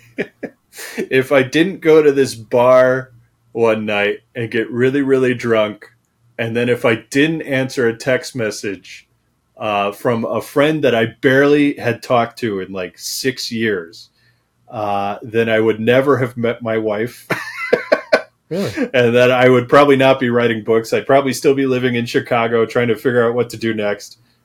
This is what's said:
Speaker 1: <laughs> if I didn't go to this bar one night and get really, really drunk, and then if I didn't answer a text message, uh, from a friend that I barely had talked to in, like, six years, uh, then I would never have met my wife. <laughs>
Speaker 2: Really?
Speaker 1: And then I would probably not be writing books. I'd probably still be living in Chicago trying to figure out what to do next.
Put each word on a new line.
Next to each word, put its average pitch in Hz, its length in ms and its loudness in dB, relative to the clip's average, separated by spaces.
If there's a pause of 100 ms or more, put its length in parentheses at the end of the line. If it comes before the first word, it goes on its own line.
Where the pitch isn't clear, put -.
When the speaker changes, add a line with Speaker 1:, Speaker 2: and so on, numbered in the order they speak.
(180)
Speaker 1:
<laughs> - 800 -14
if 131 340 0
I 135 120 4
didn't 156 380 0
go 156 220 6
to 147 80 6
this 135 240 0
bar 127 760 2 (420)
one 110 320 0
night 104 340 -2 (160)
and 117 160 -6
get 113 180 -2
really, 131 320 0
really 131 320 2
drunk, 110 560 -2 (480)
and 117 180 -4
then 120 140 -2
if 120 140 -2
I 117 120 2
didn't 147 480 -2
answer 131 440 -2
a 113 100 -2
text 127 380 -4
message, 104 720 -8 (500)
uh, 104 360 -2
from 117 320 -2
a 113 160 -4
friend 151 420 0
that 123 100 2
I 117 120 2 (160)
barely 143 540 2
had 117 280 -6
talked 117 360 -2
to 104 200 -4
in, 95 140 -10
like, 92 260 -10
six - 540 -8
years, 101 560 -6 (580)
uh, 101 540 -6
then 113 260 -2
I 110 140 2
would 107 180 0
never 127 380 2
have 123 180 -4
met 117 260 -4
my 113 160 -4
wife. 110 540 -4
<laughs> - 60 -8 (1120)
Speaker 2:
Really? 170 220 -6 (240)
Speaker 1:
And 120 220 2
then 123 160 4
I 127 180 4
would 123 180 2
probably 143 280 6
not 131 240 4
be 123 100 -2
writing 117 340 0
books. 113 300 0
I'd 107 140 -2
probably 135 260 2
still 139 220 0
be 135 100 0
living 123 300 0
in 117 100 -2
Chicago 117 600 0
trying 123 220 0
to 143 60 0
figure 120 320 0
out 117 60 -2
what 117 160 -2
to 113 80 -12
do 113 160 -2
next. 104 460 -6 (260)